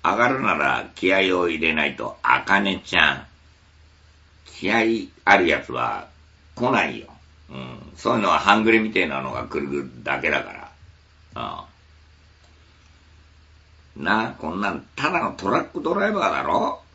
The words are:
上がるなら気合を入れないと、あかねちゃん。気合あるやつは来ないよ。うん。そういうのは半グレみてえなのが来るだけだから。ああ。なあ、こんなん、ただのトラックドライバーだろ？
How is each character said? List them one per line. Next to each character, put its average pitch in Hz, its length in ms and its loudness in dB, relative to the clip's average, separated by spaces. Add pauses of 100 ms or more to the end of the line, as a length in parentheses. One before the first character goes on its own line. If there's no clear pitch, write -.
上 95 140 0
が 120 100 4
る 131 140 0
な 95 140 2
ら 65 400 0
気 95 180 2
合 95 260 4
を 87 80 2
入 80 120 -2
れ 80 140 2
な 76 120 0
い 69 100 -2
と、 - 260 -8
あ 64 200 4
か 98 180 2
ね 98 260 0
ち 92 120 0
ゃ 73 160 6
ん。 - 140 -10 (1160)
気 - 260 -6
合 113 360 2 (160)
あ 98 140 6
る 90 100 4
や 71 140 2
つ - 100 -12
は 60 380 -4 (460)
来 123 160 -2
な 98 140 2
い 64 140 -8
よ。 - 80 -16 (420)
う 65 40 -16
ん。 64 420 -14
そ 117 180 -2
う 117 40 2
い - 20 0
う - 20 0
の 95 80 2
は 80 100 4
半 107 240 4
グ 113 80 6
レ 113 80 6
み 107 120 -2
て 98 100 2
え 82 60 0
な 67 140 -6
の 65 100 -8
が 62 160 -6
来 73 180 -4
る 69 240 -6 (140)
だ 69 160 -4
け 80 100 -2
だ 69 140 0
か - 100 -12
ら。 - 180 -18 (640)
あ 50 300 -10
あ。 - 20 -20 (2250)
な 104 340 0
あ、 - 20 -10
こ - 180 -8
ん 90 100 -4
な 101 120 -2
ん、 69 140 -10 (100)
た 156 160 -2
だ 175 80 0
の - 140 -2
ト 98 160 -4
ラ 131 100 2
ッ - 60 -4
ク 165 160 -10
ド 160 120 -2
ラ 208 160 0
イ - 20 0
バ - 120 -2
ー 95 80 2
だ 69 120 -2
ろ？ - 380 0 (140)